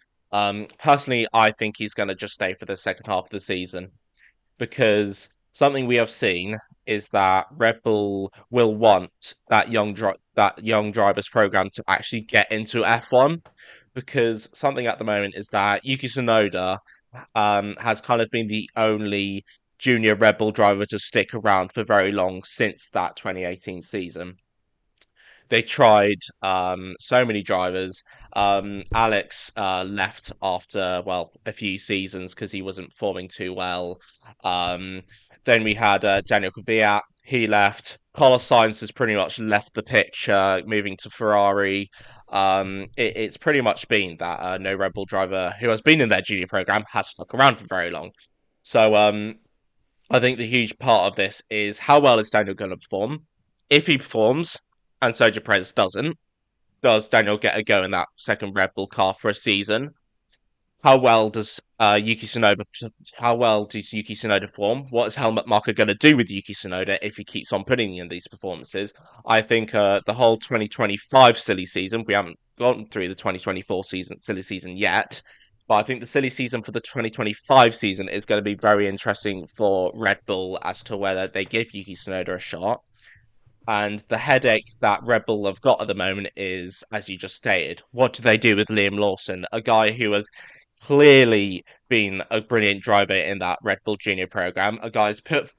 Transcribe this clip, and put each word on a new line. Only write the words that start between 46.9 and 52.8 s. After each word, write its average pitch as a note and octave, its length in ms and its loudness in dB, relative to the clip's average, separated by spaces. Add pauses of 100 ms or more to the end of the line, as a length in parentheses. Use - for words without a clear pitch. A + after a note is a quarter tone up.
has G2+ 160 -4
stuck - 240 -14
around B2+ 240 4
for G2 100 -20
very F2 220 -4
long. F2 220 -10 (520)
So, A2 320 4
um, G#2 420 2 (760)
I C3 100 4
think B2 160 2
the A#2 100 -6
huge A#2 320 -2
part A2 280 4
of G2 100 -4
this G2 320 -4
is G#2 300 -4
how D3 220 6
well B2+ 180 6
is G#2+ 100 -2
Daniel G2+ 260 0
gonna F#2 220 -8
perform? A#2 500 -6 (440)